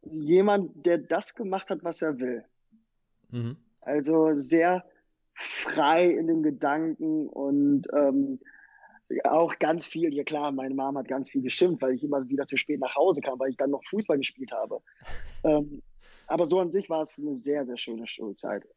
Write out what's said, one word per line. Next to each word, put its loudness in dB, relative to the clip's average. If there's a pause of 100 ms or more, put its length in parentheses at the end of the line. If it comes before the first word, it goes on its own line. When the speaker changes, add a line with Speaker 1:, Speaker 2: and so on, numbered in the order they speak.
Speaker 1:
jemand, 2
der 4
das -4
gemacht -6
hat, -6
was -6
er -2
will. -4 (880)
Speaker 2:
Mhm. -6 (240)
Speaker 1:
Also 2
sehr 2 (500)
frei 0
in 4
den 2
Gedanken -2
und, 2
ähm, 2 (840)
auch 2
ganz 0
viel, -2
ja -2
klar, -2
meine -4
Mom -2
hat -6
ganz -6
viel -2
geschimpft, 2
weil 2
ich -6
immer -2
wieder -2
zu -4
spät -2
nach -4
Hause 4
kam, -4
weil -2
ich -6
dann 0
noch -4
Fußball 0
gespielt -8
habe. -6 (200)
Speaker 2:
<laughs> -8 (280)
Speaker 1:
Ähm, 2 (440)
aber 2
so 4
an 0
sich -2
war 0
es -10
eine -4
sehr, -2
sehr -8
schöne -10
Schulzeit. -8 (100)